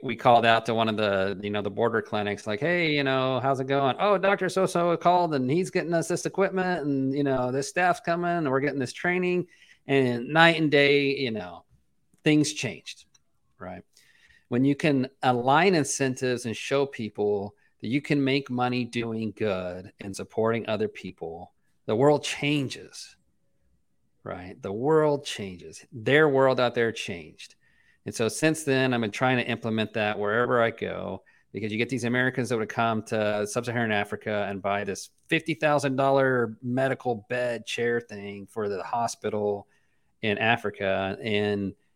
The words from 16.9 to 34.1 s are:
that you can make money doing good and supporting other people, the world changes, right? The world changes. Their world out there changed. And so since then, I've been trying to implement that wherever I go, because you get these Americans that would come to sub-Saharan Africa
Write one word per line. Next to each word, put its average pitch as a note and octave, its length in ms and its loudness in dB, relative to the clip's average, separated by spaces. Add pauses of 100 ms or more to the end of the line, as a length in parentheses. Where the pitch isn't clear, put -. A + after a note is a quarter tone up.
that A2 60 -8
you C3 120 0
can C#3+ 240 0
make C3+ 260 0
money B2 360 -2
doing A2+ 500 -4
good F#2 640 -4
and G2+ 160 -10
supporting A2 540 0
other G#2+ 180 0
people, F2 640 -14 (360)
the A2 80 2
world C#3+ 280 4
changes, - 920 -4 (1080)
right? F#2 380 -12
The F#2+ 100 -8
world D3 540 2
changes. F2+ 680 -12
Their C#3 380 4
world C3+ 300 4
out A#2+ 160 2
there A#2 160 2
changed. - 640 -12 (500)
And A2 80 -10
so A2+ 140 0
since D#3 360 0
then, C3 300 2
I've A#2 80 0
been G#2 100 -2
trying B2+ 260 2
to A#2+ 100 -2
implement A2 460 -2
that G#2+ 240 -2
wherever A#2 440 2
I A2+ 80 4
go, F#2 540 -8 (300)
because G#2 180 -6
you G#2+ 60 -2
get A#2 120 -2
these B2 140 -2
Americans B2 460 0
that A#2 80 -2
would G#2+ 120 -4
come A2+ 340 0
to G#2 440 -2
sub-Saharan A#2 440 -2
Africa G#2 580 -2